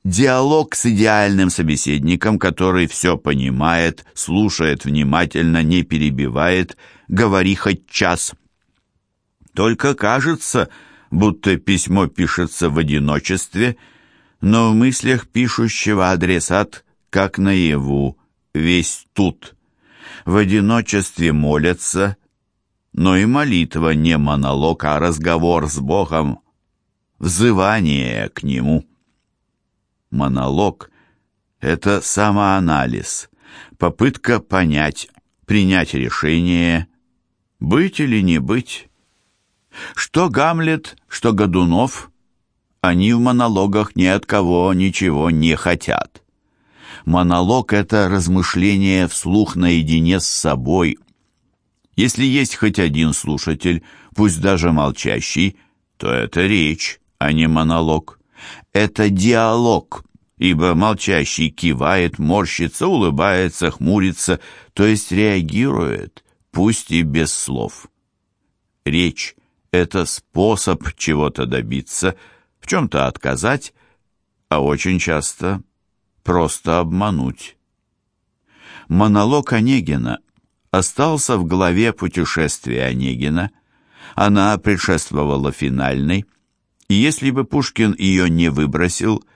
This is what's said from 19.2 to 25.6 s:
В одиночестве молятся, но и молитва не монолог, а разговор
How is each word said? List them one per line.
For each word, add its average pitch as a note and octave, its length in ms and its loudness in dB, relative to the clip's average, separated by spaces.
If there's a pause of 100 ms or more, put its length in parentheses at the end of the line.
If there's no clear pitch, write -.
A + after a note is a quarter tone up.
В F2+ 120 2
одиночестве G2+ 920 0
молятся, D#2+ 880 0 (760)
но F#2 240 2
и G2 80 4
молитва F2+ 680 0
не D#2+ 240 2
монолог, C#2+ 680 0
а D2 140 0
разговор E2 720 0